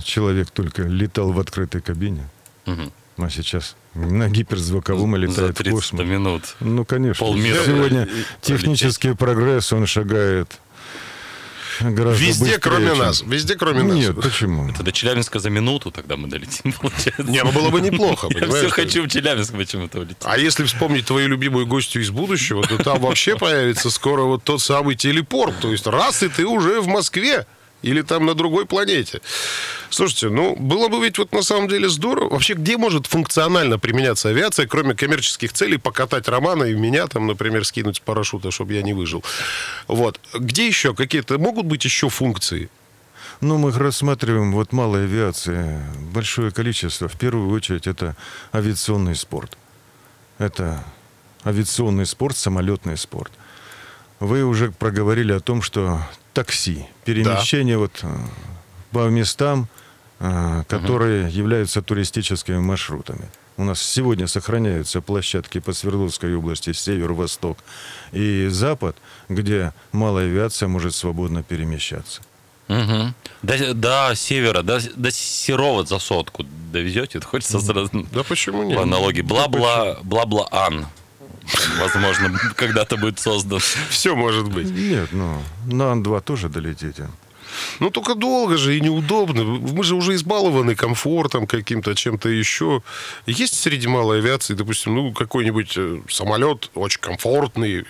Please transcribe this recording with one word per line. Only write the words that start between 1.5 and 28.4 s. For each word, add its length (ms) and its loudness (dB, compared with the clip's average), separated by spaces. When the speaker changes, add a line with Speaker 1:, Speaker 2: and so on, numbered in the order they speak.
Speaker 1:
кабине, 460 -4
Speaker 2:
Мгм. 260 -6
Speaker 1:
а 120 -2
сейчас 460 -6
на 360 2
гиперзвуковом 880 0
и 40 2
Speaker 2:
За 60 2
Speaker 1:
летает 260 2
в 60 -6
Speaker 2:
триста 180 0
Speaker 1:
космос. 300 -2
Speaker 2:
минут 540 0
Speaker 1:
Ну, 260 0
конечно. 400 0
Speaker 2:
полмира 400 4
Speaker 1:
Сегодня 400 4
Speaker 2:
и 180 -4
Speaker 1:
технический 680 2
Speaker 2:
полететь. 100 0
Speaker 1:
прогресс, 540 4
он 120 4
шагает 720 2
гораздо 420 4
Speaker 3:
Везде, 200 4
Speaker 1:
быстрее, 160 4
Speaker 3:
кроме 300 4
Speaker 1:
чем 100 4
Speaker 3:
нас. 260 2
Везде, 300 0
кроме 280 2
нас. 120 4
Speaker 1:
Нет, 260 2
почему? 480 2
Speaker 2:
Это 140 -4
до 80 0
Челябинска 480 0
за 100 -2
минуту 420 0
тогда 240 -6
мы 120 -8
долетим, 460 -6
<laughs> 80 -8
получается. 420 -2
Speaker 3:
Не, 200 2
ну 80 4
было 180 4
бы 120 4
неплохо, 460 2
Speaker 2:
<laughs> 40 -4
Я 60 -6
все 80 0
Speaker 3:
понимаешь? 260 2
Speaker 2:
хочу 320 0
в 60 -4
Челябинск 440 0
почему-то 460 -4
улететь. 240 -10
Speaker 3:
А 140 0
если 280 2
вспомнить 400 0
твою 220 2
любимую 380 0
гостью 360 -2
из 100 -2
будущего, 560 0
то 100 0
там 240 2
вообще 360 2
появится 520 2
скоро 340 0
вот 200 2
тот 180 0
самый 340 2
телепорт. 640 0
То 120 0
есть 160 0
раз, 360 2
и 60 2
ты 160 0
уже 360 2
в 60 0
Москве. 580 0
Или 200 2
там 240 2
на 80 2
другой 320 0